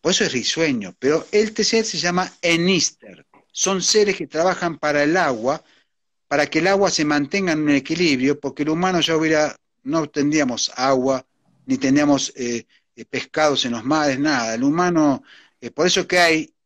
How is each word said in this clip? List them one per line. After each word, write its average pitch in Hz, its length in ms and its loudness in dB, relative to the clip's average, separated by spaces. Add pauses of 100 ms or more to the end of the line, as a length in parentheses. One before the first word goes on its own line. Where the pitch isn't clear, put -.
Por 226 120 0
eso 214 120 0
es 147 80 -4
risueño, 123 640 -2
pero 151 340 0
este 214 320 0
ser 226 200 0
se 190 140 -6
llama 175 420 -2
Enister, 170 840 -2 (280)
son 190 300 -2
seres 208 340 2
que 160 100 -8
trabajan 165 520 -2
para 147 260 0
el 160 120 2
agua, 139 460 0 (680)
para 147 180 2
que 156 140 0
el 170 80 0
agua 196 220 4
se 156 140 0
mantenga 147 480 0
en 156 100 0
un 147 80 0
equilibrio, 143 680 0
porque 139 240 -6
el 156 60 -2
humano 175 300 0
ya 156 160 0
hubiera, 156 380 2 (300)
no 151 240 -2
tendríamos 143 680 0
agua, 131 480 0 (420)
ni 131 120 0
tendríamos, 139 580 2
eh, 120 300 -6 (300)
eh, 113 80 -16
pescados 143 600 -2
en 123 80 -2
los 113 120 -6
mares, 147 340 0
nada. 131 360 0
El 120 100 -2
humano, 151 580 2 (380)
eh, 120 100 -10
por 156 160 0
eso 185 220 0
que 180 100 2
hay 160 360 2 (120)